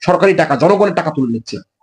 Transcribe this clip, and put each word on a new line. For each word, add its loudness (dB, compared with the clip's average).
সরকারি 2
টাকা, 0
জনগণের 2
টাকা -4
তুলে -4
নিচ্ছে, -8